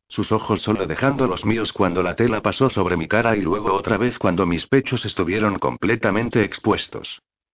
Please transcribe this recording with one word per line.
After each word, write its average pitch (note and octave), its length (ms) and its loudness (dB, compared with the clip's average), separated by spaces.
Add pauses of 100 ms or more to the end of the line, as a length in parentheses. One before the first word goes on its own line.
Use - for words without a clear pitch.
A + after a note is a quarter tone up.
sus - 240 -4
ojos G#2+ 300 2
solo G#2 260 -2
dejando C3 400 0
los F2+ 180 -4
míos G#2+ 280 -2
cuando F2+ 280 2
la F2+ 140 -2
tela A2+ 280 0
pasó C3 280 2
sobre F2 260 0
mi E2 120 -4
cara A2+ 280 2
y G#2 40 0
luego F#2+ 320 0
otra G2+ 240 0
vez A#2 220 0
cuando F#2 280 2
mis F2 220 -2
pechos C3 360 2
estuvieron G2 540 0
completamente G#2+ 880 0
expuestos. - 760 -4 (340)